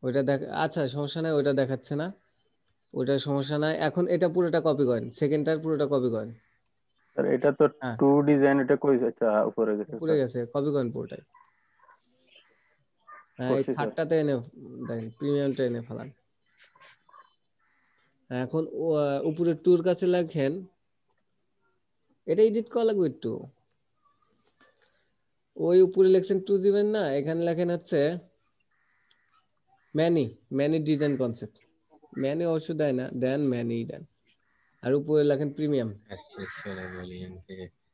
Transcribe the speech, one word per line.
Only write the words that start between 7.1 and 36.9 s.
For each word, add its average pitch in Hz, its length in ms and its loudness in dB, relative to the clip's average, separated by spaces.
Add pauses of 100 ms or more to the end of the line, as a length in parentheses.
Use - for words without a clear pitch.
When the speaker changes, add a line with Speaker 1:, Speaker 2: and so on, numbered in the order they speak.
Speaker 2:
স্যার, - 140 -2 (100)
এটা 131 140 2 (100)
তো 151 60 8 (160)
Speaker 1:
হ্যাঁ। 123 200 -6
Speaker 2:
টু 143 80 6 (200)
ডিজাইন, 139 340 6
এটা 135 200 2
কই? 139 120 4 (140)
আচ্ছা, 117 200 0 (220)
উপরে 110 260 0
গেছে, 104 200 -6
Speaker 1:
উপরে 160 160 0
Speaker 2:
স্যার। 147 80 2
Speaker 1:
গেছে, 123 180 -4 (140)
কপি 143 220 -2
করেন 127 200 0
পুরোটাই। - 280 -10 (2250)
হ্যাঁ, 127 120 -4
এই 131 40 2
Speaker 2:
করছি, 139 100 2
স্যার। 127 140 -2
Speaker 1:
থার্ডটাতে 151 440 -2
এনে 147 140 0 (520)
দেখেন, 113 200 -8 (100)
প্রিমিয়ামটা 143 520 -2
এনে 120 180 -6
ফেলান। 113 220 -10 (2250)
হ্যাঁ, 127 180 -4
এখন 160 160 -2 (200)
ও, - 20 -2 (100)
আহ, 143 240 0 (100)
উপরে 170 220 0 (120)
টুর 180 240 6
কাছে 180 180 0 (100)
লেখেন, 156 380 0 (1700)
এটা 190 220 2
এডিট 226 240 -2
করা 233 160 0
লাগবে 202 220 2
একটু। 113 200 -6 (2250)
ওই 170 200 4 (100)
উপরে 190 280 4
লেখছেন 190 220 2 (100)
টু 202 60 2 (120)
দিবেন 202 300 4
না, 208 80 0 (160)
এখানে 160 300 -2
লেখেন 170 260 0
হচ্ছে 170 240 -2 (1900)
many, 156 320 2 (340)
many 151 180 0 (120)
design 147 340 0
concept। 117 320 -6 (680)
many 147 280 -2
অবশ্য 160 180 -4 (120)
দেয় 143 180 2
না, 127 60 -4 (180)
দেন 135 180 0 (120)
many 117 240 -2 (140)
দেন, - 120 -12 (800)
আর 123 160 0
উপরে 151 240 2
লেখেন 143 340 2
প্রিমিয়াম। 143 320 -2 (240)
Speaker 3:
আচ্ছা, - 280 -16
আচ্ছা, - 280 -12 (260)